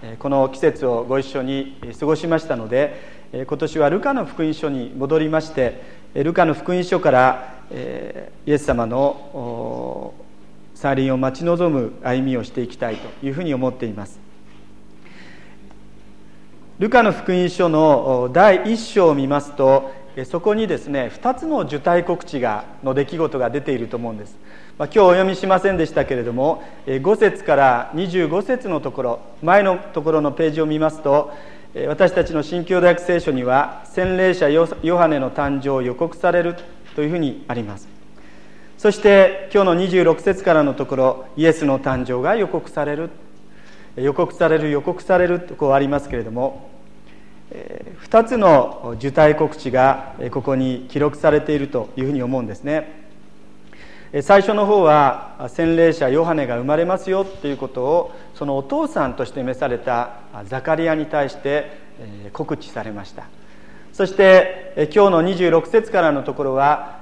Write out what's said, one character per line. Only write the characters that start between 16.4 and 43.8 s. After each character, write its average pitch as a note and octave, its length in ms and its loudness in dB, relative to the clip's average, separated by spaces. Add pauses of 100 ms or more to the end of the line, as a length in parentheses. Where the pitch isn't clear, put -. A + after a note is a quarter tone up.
ル G#3 100 0
カ A#3+ 140 8
の G#3 80 4
福 - 220 -2
音 F3+ 160 2
書 F3 180 2
の、 C#3 540 4
お B2 80 -2
ー、 B2+ 40 -8
第 F#3+ 400 6
一 A3+ 80 -4
章 F3+ 280 4
を D3+ 40 4
見 C#3 140 0
ま C#3+ 140 0
す - 160 -14
と、 C3+ 340 4 (240)
え C3+ 60 -8
ー、 B2+ 40 -6
そ E3+ 140 -6
こ G#3 160 2
に A3 120 -2
で E3 100 -2
す - 100 -10
ね、 C3+ 220 -4
二 B3+ 260 -2
つ B3+ 100 -10
の D4+ 180 0
受 C#3+ 160 -6
胎 F3 260 2
告 F3 180 -4
知 C#3+ 160 -6
が、 G#2+ 240 -2 (180)
の C3 120 -2
出 C#3 120 0
来 E3 120 -10
事 D3 220 -2
が A#2+ 100 0
出 C3+ 100 -4
て C#3 140 -4
い B2+ 40 -2
る A2+ 100 -6
と A#2+ 100 -8
思 A#2 140 -6
う - 20 -10
ん A2 40 -12
で G#2 80 -14
す。 - 120 -18 (400)
ま D3+ 80 -4
あ、 - 20 -10
今 - 60 -12
日 A3+ 60 4
お F#3+ 100 8
読 F#3+ 200 4
み F#3 60 -2
し F#3+ 120 -6
ま F#3+ 120 4
せ F#3+ 120 2
ん F#3 60 -2
で D#3+ 80 2
し D3+ 80 -10
た C#3+ 120 2
け C3+ 100 -4
れ A#2+ 80 -2
ど A#2 80 -4
も、 C3+ 320 -2 (220)
え C3+ 100 -4
ー、 C3+ 60 -2
五 G3 160 2
節 G#3 260 2
か D3 140 4
ら B2+ 360 4
二 F3 140 -4
十 E3+ 220 0
五 F3 120 0
節 A#3 280 -4
の D#3+ 100 -2
と C3 140 -6
こ C#3 80 -6
ろ、 A#2+ 180 -2 (240)
前 F#3+ 200 6
の F#3+ 140 2
と F3 240 -6
こ D#3 120 0
ろ D#3 80 4
の D3 100 0
ペ D#3+ 160 0
ー D#3 40 2
ジ D#3 100 -2
を D#3 40 2
見 D#3 140 -2
ま D#3 120 2
す D#3 100 -14
と、 D3 320 2 (400)
え - 100 -6
ー、 C3+ 60 -2
私 E3+ 220 4
た F3 120 2
ち - 60 -2
の D#3 120 -2
新 F3 220 -4
共 F3+ 160 2
同 F3 80 6
訳 F3 160 4
聖 F3 160 0
書 E3 120 -2
に B2+ 120 -2
は、 C3 400 2
洗 F#3 320 -2
礼 F#3 180 4
者 E3 140 2
ヨ-、 D#3+ 180 4 (160)
ヨ E3+ 160 2
ハ E3+ 120 6
ネ D3+ 100 0
の C3 100 -2
誕 C#3 320 -2
生 C#3 100 -2
を C3 100 0
予 B2 120 -2
告 D#3+ 220 -4
さ F3+ 160 0
れ F3 100 4
る E3+ 140 -2 (400)
と D3+ 60 -4
い D3 60 0
う - 20 -2
ふ E3+ 60 -4
う - 20 -2
に D3 320 -4
あ A#2+ 40 -4
り A#2 100 -4
ま G2+ 140 -10
す。 - 120 -16 (880)
そ G#3 140 2
し - 120 -6
て、 G3 500 6
今 G3+ 100 6
日 - 20 4
の F3 100 4
二 F#3 140 0
十 F3+ 160 4
六 D#3+ 160 4
節 F#3+ 200 0
か F3+ 120 4
ら D#3 100 6
の C#3 100 0
と C3 120 -4
こ C3+ 100 -4
ろ、 C3 300 2 (100)
イ D3+ 100 2
エ E3 60 8
ス D#3 140 0
の C3+ 140 2
誕 C3 260 -2
生 B2 160 -2
が F3+ 160 0
予 G3 100 0
告 - 220 -6
さ D3+ 160 -4
れ D3 100 -4
る。 E3 140 -6 (880)